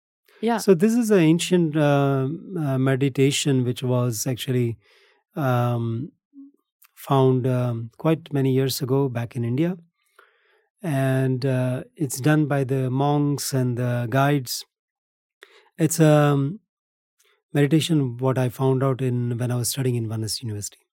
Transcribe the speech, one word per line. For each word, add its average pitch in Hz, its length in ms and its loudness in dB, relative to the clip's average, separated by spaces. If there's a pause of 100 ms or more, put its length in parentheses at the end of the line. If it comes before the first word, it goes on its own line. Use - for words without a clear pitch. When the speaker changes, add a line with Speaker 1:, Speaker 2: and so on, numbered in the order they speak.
(400)
Speaker 1:
yeah. 226 180 0
Speaker 2:
So 190 160 4
this 214 200 4
is 233 180 2
an 196 80 6
ancient, 165 560 4
uh, 139 500 2 (320)
uh, 139 200 -2
meditation 135 840 2
which 123 200 -4
was 123 420 -2
actually, 123 500 -2 (600)
um, 120 760 -2 (840)
found, 131 520 2
um, 120 500 -4
quite 160 360 -2
many 135 200 0
years 131 300 0
ago 135 260 0
back 117 280 -8
in 117 80 -4
India. 160 320 -2 (1080)
And, 131 640 -2
uh, 127 380 -2 (120)
it's 135 240 -6
done 151 260 2
by 139 180 0
the 131 260 -2
monks 143 640 0
and 127 240 0
the 123 320 -2
guides. 135 540 0 (1120)
It's 160 220 0
a, 156 60 6 (260)
um, 143 280 -2 (920)
meditation 143 640 2
what 127 220 0
I 127 100 0
found 131 340 0
out 135 200 0
in, 123 360 -2
when 117 120 -2
I 123 60 -2
was 120 120 -2
studying 127 260 -2
in 117 140 -2
Oneness 110 340 -6
University. 104 360 -10 (140)